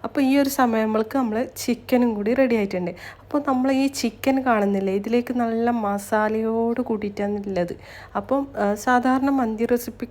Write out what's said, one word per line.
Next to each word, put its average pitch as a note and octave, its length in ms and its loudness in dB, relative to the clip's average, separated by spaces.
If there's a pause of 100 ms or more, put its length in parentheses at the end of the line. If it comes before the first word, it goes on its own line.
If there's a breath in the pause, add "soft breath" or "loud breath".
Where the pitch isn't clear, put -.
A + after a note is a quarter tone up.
അപ്പോൾ - 140 -2 (100)
ഈ - 100 4
ഒരു C#4 160 2
സമയം A3+ 300 4
നമ്മൾക്ക് A3 340 0
നമ്മൾ A3 180 0 (220)
ചിക്കനും A#3+ 560 2
കൂടി G#3 240 0
റെഡി A#3 180 4
ആയിട്ടുണ്ട്. F#3 320 -2 (320 loud breath)
അപ്പോൾ D4 260 -2
നമ്മൾ C4 200 2 (140)
ഈ C#4 40 2 (140)
ചിക്കൻ C4 440 0
കാണുന്നില്ലേ, G3+ 540 2
ഇതിലേക്ക് A#3+ 420 -2
നല്ല A#3 300 0 (160)
മസാലയോട് A3 1000 0
കൂടിയിട്ടാണ് G3+ 580 -4
ഉള്ളത്. F3+ 260 -2 (460 loud breath)
അപ്പം, C4 240 -2 (200)
ആ, G3+ 40 2 (180)
സാധാരണ B3+ 540 2
മന്തി A3+ 340 -2
റെസിപ്പി A#3+ 380 -4